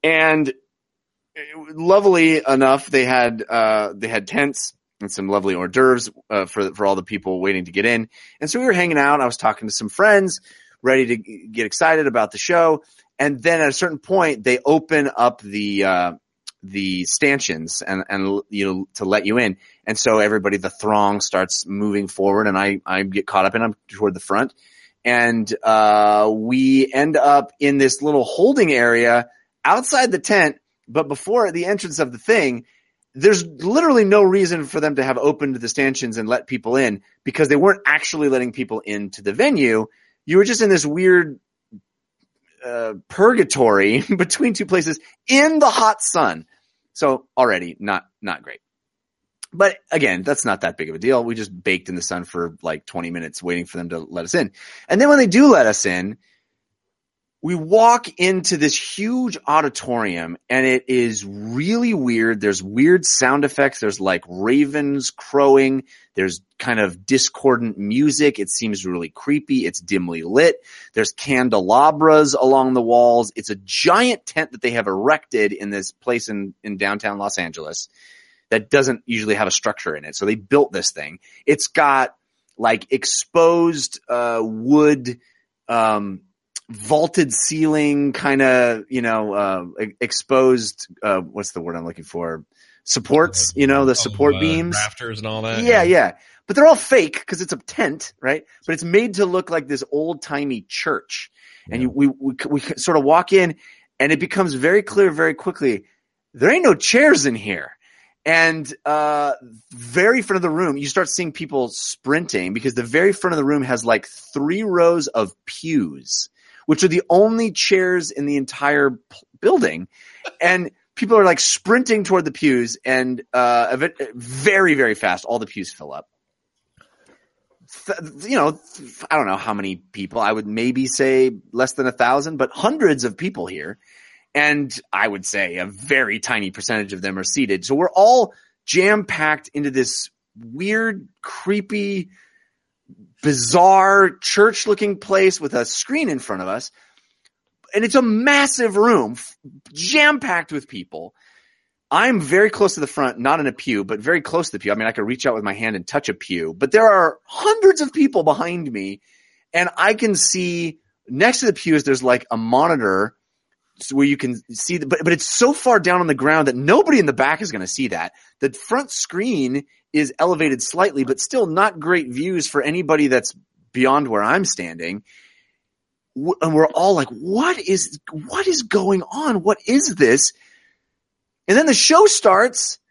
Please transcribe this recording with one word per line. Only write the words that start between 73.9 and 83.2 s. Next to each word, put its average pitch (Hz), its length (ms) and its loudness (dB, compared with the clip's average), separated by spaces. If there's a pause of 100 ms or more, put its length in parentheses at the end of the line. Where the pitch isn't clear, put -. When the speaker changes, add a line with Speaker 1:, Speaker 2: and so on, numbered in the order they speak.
Speaker 1:
tent - 280 -6
that 113 80 -18
they 120 100 -2
have 117 160 -2
erected 107 640 0
in 101 160 -10
this 98 220 -8
place 120 380 -6
in, 101 340 -10
in 104 140 -10
downtown 101 420 -4
Los 101 180 -6
Angeles 80 520 -10 (600)
that 107 220 -2
doesn't 131 340 2
usually 110 300 -2
have 104 120 0
a 90 40 -4
structure - 440 -6
in 73 100 -14
it. 76 100 -16
So 101 100 -6
they 110 100 0
built 131 360 0
this 92 200 -4
thing. 76 280 -14 (260)
It's - 220 0
got, 139 480 2 (420)
like, 113 340 0
exposed, 165 1080 0 (100)